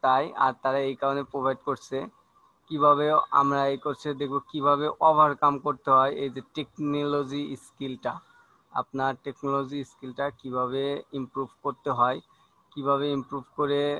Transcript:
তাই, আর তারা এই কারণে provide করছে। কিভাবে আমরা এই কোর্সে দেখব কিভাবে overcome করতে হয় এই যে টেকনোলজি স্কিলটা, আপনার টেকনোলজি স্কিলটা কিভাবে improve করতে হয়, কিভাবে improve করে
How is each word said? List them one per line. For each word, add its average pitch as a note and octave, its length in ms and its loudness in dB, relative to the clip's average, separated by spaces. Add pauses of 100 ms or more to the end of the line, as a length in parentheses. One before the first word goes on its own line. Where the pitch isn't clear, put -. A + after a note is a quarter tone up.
তাই, C3+ 220 4 (220)
আর C3 80 0 (100)
তারা C3+ 160 0 (100)
এই C3+ 120 -6
কারণে C#3 200 0 (100)
provide C3 360 -2
করছে। C3+ 300 -4 (680)
কিভাবে D3 380 4 (260)
আমরা C#3 300 2 (120)
এই C3 100 -6
কোর্সে D3 260 -6 (100)
দেখব C#3 160 -4 (160)
কিভাবে C#3+ 340 2 (220)
overcome D3+ 460 4 (120)
করতে D3 260 -4
হয় C3+ 220 6 (100)
এই C#3 120 -2
যে C3+ 60 -10 (140)
টেকনোলজি D3 880 -4 (220)
স্কিলটা, - 480 -8 (600)
আপনার C3+ 380 -4 (120)
টেকনোলজি C#3 560 -4 (120)
স্কিলটা C3 340 -8 (140)
কিভাবে B2+ 440 -4 (360)
improve C3 300 -6 (140)
করতে C#3 260 -6 (100)
হয়, B2+ 180 2 (540)
কিভাবে C#3 340 0 (120)
improve C3+ 260 -8 (140)
করে C#3+ 240 2 (180)